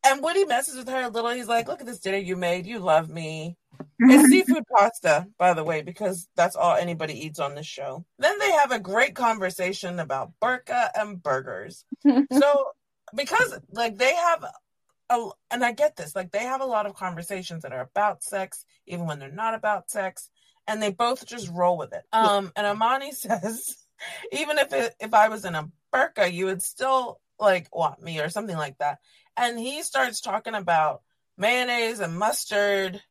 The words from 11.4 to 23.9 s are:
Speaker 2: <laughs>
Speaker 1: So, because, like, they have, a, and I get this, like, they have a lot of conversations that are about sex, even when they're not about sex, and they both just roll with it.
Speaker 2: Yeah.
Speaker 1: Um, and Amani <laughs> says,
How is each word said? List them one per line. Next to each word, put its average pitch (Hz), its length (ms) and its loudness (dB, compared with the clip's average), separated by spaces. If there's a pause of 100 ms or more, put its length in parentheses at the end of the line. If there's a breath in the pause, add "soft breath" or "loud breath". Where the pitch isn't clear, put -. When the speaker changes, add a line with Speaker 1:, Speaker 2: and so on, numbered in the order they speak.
Speaker 2:
<laughs> 277 260 4
Speaker 1:
So, 277 340 4 (500)
because, 427 440 0 (120)
like, 220 260 -4
they 254 180 2
have, 339 300 2 (640)
a, 233 200 0 (200)
and 240 160 -2
I 240 60 0
get 294 240 0
this, - 200 -12
like, 185 160 -8
they 208 120 -2
have 262 180 -4
a 269 40 -4
lot 220 200 -2
of 196 100 -8
conversations 175 680 -8
that 131 100 -12
are 127 80 -8
about 202 420 -2
sex, - 420 -8 (200)
even 175 220 -8
when 151 100 -6
they're 139 140 -14
not 226 240 -4
about 214 340 -4
sex, 190 400 -6 (380)
and 214 140 -4
they 208 100 0
both 240 340 -2
just 226 240 -12
roll 175 280 2
with 139 140 -8
it. - 120 -12 (100)
Speaker 2:
Yeah. 220 240 4
Speaker 1:
Um, 196 180 -4
and 208 120 -2
Amani 240 440 0
<laughs> - 20 -14
says, 226 640 -6 (540 loud breath)